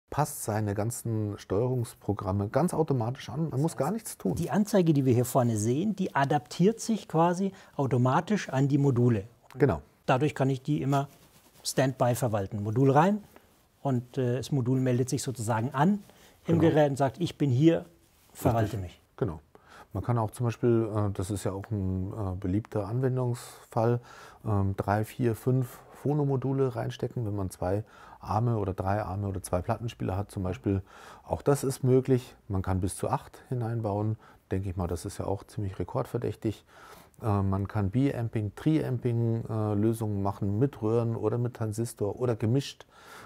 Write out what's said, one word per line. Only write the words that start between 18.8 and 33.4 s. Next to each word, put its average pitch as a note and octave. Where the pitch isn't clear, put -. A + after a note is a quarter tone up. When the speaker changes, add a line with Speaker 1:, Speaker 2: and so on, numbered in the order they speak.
Speaker 2:
mich. F2
Speaker 1:
Genau. D#2+
Man F#2+
kann A#2
auch G#2+
zum A#2+
Beispiel, A2+
äh, G#2+
das G2
ist G2+
ja G2+
auch G2
ein, F#2+
äh, F#2+
beliebter G2
Anwendungsfall, A#2+
ähm, G2
drei, G#2+
vier, A#2
fünf B2+
Phono-Module C3+
reinstecken, B2
wenn G2+
man F#2+
zwei F#2+
Arme A2+
oder F#2+
drei G2
Arme G2+
oder F#2+
zwei F2+
Plattenspieler A2+
hat G2
zum G2+
Beispiel. F#2+
Auch -
das C#3+
ist C3
möglich. B2+
Man F#2+
kann F#2
bis F#2+
zu G#2+
acht -